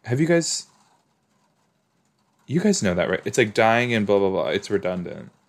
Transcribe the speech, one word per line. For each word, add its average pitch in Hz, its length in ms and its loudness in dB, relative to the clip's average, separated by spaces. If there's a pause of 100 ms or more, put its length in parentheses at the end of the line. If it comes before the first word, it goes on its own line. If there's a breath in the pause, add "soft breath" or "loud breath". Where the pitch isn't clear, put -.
Have 123 140 -2
you 160 80 2
guys, 170 400 0 (1800)
you 139 140 -2
guys 202 240 2
know 90 100 2
that, 85 160 0
right? 92 160 0
It's 110 140 -2
like 107 160 2
dying 117 340 2
in 110 160 0
blah, 101 140 2
blah, 98 100 2
blah. 80 200 -2
It's 95 200 -4
redundant. 90 640 -6 (180)